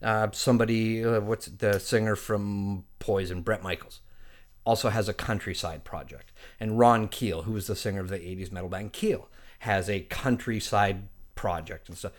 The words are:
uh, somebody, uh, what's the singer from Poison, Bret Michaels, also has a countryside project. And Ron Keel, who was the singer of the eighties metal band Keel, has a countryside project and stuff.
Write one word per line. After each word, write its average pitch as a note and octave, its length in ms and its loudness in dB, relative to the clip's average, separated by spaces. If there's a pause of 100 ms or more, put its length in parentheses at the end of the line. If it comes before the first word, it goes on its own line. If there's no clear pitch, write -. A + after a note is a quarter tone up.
uh, A2 280 2
somebody, A2+ 720 2
uh, A#2 160 4
what's G#2+ 280 -2
the G2+ 320 2
singer A2 360 2
from G2+ 680 -2 (140)
Poison, F#2 420 0
Bret G#2+ 220 0
Michaels, - 360 -8 (680)
also A2+ 240 2
has G#2+ 200 0
a G#2 40 -2
countryside F2+ 680 -4
project. C#2+ 480 -12 (280)
And A2 200 0
Ron A#2 280 8
Keel, F2+ 360 -2
who G#2 100 -4
was G2+ 140 -4
the G#2 80 -2
singer G2 260 -2
of F2+ 80 -6
the F#2+ 160 -6
eighties F#2 260 -8
metal F#2 180 -8
band G2 240 -8
Keel, - 340 0 (320)
has G2 300 2
a G2 120 0
countryside G#2 1080 0 (280)
project E2+ 540 -6
and F2 80 -14
stuff. - 220 -8